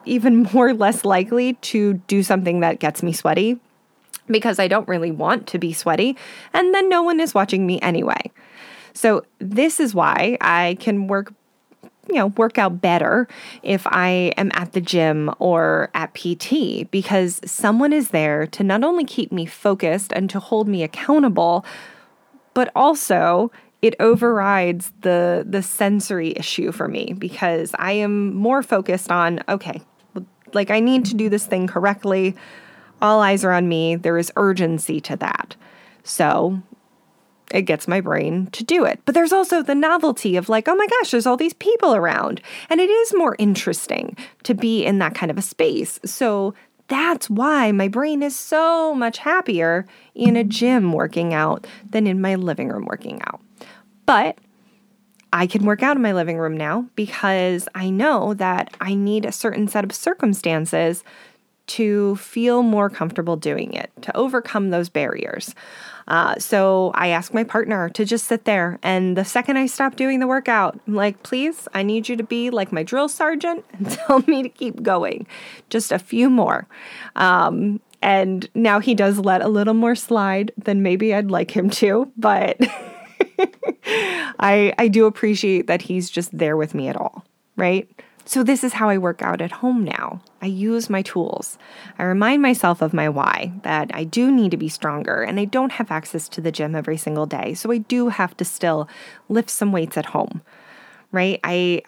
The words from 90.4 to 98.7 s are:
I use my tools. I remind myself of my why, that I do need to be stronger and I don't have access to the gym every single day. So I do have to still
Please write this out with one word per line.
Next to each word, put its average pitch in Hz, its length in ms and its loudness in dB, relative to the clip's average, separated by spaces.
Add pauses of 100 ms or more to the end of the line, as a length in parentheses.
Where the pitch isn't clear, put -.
I 185 40 -4
use 214 440 -2
my 196 100 -2
tools. - 560 -6 (420)
I - 40 -4
remind 208 400 2
myself 196 400 2
of 160 100 0
my 156 160 0
why, 151 440 -2 (100)
that 151 320 -4
I 165 100 -6
do 240 260 2
need 233 200 4
to 170 80 -2
be 160 100 -4
stronger 151 540 -4
and 165 180 -4
I 208 60 -2
don't 254 260 -2
have - 180 -6
access 160 400 -6
to - 120 -12
the 160 100 -2
gym 156 220 -4
every 156 240 -4
single 151 260 -4
day. 147 300 -6
So 226 180 -4
I 240 60 0
do 240 320 0
have 185 260 -4
to - 80 -2
still 156 420 -2 (440)